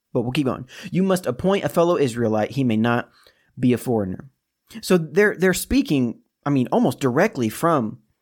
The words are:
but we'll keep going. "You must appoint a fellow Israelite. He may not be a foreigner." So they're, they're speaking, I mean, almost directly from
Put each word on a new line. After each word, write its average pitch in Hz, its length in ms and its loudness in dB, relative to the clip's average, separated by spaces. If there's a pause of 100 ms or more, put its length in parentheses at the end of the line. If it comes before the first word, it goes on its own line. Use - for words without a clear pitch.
(120)
but 123 100 0
we'll 123 100 -4
keep 143 140 2
going. 127 200 -2 (240)
"You 175 120 0
must 190 240 0
appoint 190 380 0
a 147 40 -2
fellow 170 300 2
Israelite. 110 540 0
He 135 120 0
may 110 140 2
not 120 320 0 (500)
be 123 120 4
a 113 60 2
foreigner." 107 520 -4 (500)
So 185 160 2
they're, 170 420 0
they're 180 160 2
speaking, 160 680 0 (260)
I 143 40 0
mean, 131 220 0
almost 202 260 0
directly 131 500 0
from 131 500 -2 (240)